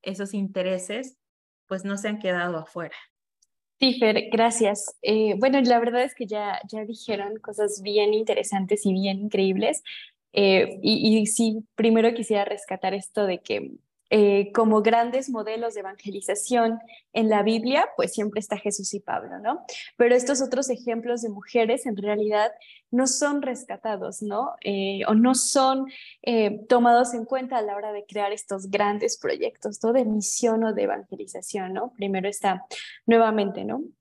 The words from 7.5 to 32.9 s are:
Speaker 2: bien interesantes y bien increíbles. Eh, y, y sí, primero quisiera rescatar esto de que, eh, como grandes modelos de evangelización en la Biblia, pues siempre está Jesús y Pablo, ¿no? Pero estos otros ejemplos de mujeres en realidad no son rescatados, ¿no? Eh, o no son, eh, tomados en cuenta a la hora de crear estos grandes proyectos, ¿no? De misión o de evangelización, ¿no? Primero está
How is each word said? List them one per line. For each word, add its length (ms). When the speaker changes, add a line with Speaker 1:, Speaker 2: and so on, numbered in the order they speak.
Speaker 2:
bien 320
interesantes 720
y 60
bien 260
increíbles. 640
Eh, 500
y, 360
y 80
sí, 480
primero 400
quisiera 300
rescatar 500
esto 320
de 140
que, 320
eh, 420
como 280
grandes 480
modelos 460
de 60
evangelización 1000
en 160
la 140
Biblia, 520
pues 200
siempre 260
está 160
Jesús 380
y 60
Pablo, 380
¿no? 280
Pero 160
estos 260
otros 300
ejemplos 500
de 80
mujeres 560
en 100
realidad 560
no 160
son 360
rescatados, 800
¿no? 400
Eh, 440
o 80
no 200
son, 540
eh, 480
tomados 420
en 140
cuenta 320
a 40
la 140
hora 160
de 140
crear 260
estos 380
grandes 480
proyectos, 680
¿no? 80
De 140
misión 580
o 80
de 120
evangelización, 880
¿no? 180
Primero 380
está 340